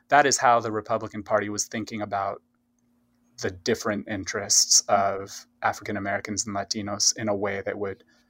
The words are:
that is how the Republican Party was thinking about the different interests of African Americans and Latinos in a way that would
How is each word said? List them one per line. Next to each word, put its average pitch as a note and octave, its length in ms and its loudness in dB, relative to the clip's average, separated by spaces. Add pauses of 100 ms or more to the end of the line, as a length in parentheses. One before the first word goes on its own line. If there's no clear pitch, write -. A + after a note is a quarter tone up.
that C#3+ 160 6
is B2+ 120 2
how A#2+ 240 6
the A2+ 100 -4
Republican G#2+ 500 -4
Party G#2 280 0
was G#2 160 -4
thinking A2 360 -8
about G2 400 -4 (1000)
the G2+ 100 -2
different G#2+ 560 -2
interests G2+ 800 2
of G2 580 0 (160)
African G#2+ 360 -2
Americans G2 500 -4
and G2+ 80 -6
Latinos G2+ 600 2
in A2+ 100 -2
a G#2 80 2
way G2 300 -2
that G2 120 -4
would G2 280 -6 (240)